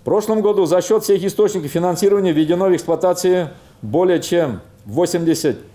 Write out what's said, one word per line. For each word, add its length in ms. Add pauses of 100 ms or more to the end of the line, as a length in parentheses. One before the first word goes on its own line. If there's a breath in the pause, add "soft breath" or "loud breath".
В 40
прошлом 360
году 240
за 160
счет 220
всех 200
источников 460
финансирования 640
введено 340
в 100
эксплуатацию 760 (320 loud breath)
более 380
чем 420 (240)
восемьдесят 720 (180)